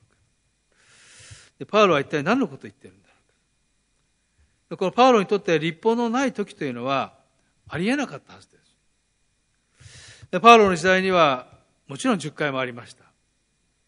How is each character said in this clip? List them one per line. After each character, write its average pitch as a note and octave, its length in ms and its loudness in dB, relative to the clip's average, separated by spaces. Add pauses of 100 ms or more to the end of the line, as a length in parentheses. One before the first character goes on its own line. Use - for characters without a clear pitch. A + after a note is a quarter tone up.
う - 20 -20
か。 - 60 -20 (1400)
で、 C#3 80 -14
パ G#3 180 2
ウ F#3+ 40 4
ロ E3+ 60 2
は C#3+ 60 0
一 C#3 60 -6
体 D3 180 -6
何 A#3 160 0
の G#3 80 -2
こ C3+ 80 -16
と - 100 -20
を G#2+ 40 -16
言 - 20 -20
っ - 20 -20
て - 140 -20
る F#2 60 -20
ん G2 80 -20
だ - 60 -20
ろ - 60 -20
う - 140 -20
か。 - 60 -20 (1400)
で、 E3+ 60 -12
こ G3 100 -4
の F3 40 -2
パ B3+ 200 4
ウ - 20 4
ロ A3 80 4
に F#3 60 -4
と G#3 100 -2
っ F#3+ 40 -2
て D#3+ 200 0
律 D#3+ 200 -6
法 A3+ 140 0
の A#3+ 160 -4
な C4 140 -2
い C4 80 -4
時 - 240 -10
と E3+ 80 -10
い C#3 60 -6
う - 20 -10
の A#2+ 120 -10
は C3 320 -4 (520)
あ C#3+ 100 -10
り F3+ 100 -4
え B3+ 60 -2
な C#4+ 120 -6
か D3+ 100 -16
っ - 40 -18
た - 120 -20
は - 80 -20
ず - 100 -20
で - 80 -20
す。 - 1700 -20
で、 F3+ 100 -6
パ A#3 140 8
ウ A#3 40 8
ロ G#3 100 6
の F#3 60 0
時 D#3+ 100 -6
代 F#3 180 2
に F#3+ 80 -2
は D3 360 2 (400)
も C3+ 120 -16
ち B3+ 100 -4
ろ A#3+ 60 0
ん F3+ 40 -6
十 C#3+ 140 -12
戒 D3+ 180 -6
も C3 80 -6
あ C3 80 -4
り B2 60 -12
ま A#2+ 140 -18
し - 80 -20
た。 - 100 -20 (840)